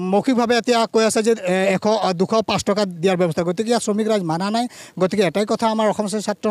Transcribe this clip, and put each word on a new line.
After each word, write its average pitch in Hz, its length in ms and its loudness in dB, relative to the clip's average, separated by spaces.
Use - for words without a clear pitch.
মৌখিকভাৱে 240 440 2
এতিয়া 233 300 2
কৈ 220 180 2
আছে 220 180 2
যে, 226 100 4
এ, 185 240 0
এশ, 180 100 -2
আ, 202 280 2
দুশ 180 200 -2
পাঁচ 208 160 0
টকা 208 180 0
দিয়াৰ 190 200 2
ব্যৱস্থা। 175 220 0
গতিকে 180 280 -2
ইয়াত 233 120 0
শ্ৰমিক 214 260 -2
ৰাইজ 208 140 0
মানা 175 280 -4
নাই। 233 140 -2
গতিকে 190 220 0
এটাই 196 300 0
কথা, 226 220 0
আমাৰ 220 180 0
অসম 208 140 -4
ছাত্ৰ 214 240 -4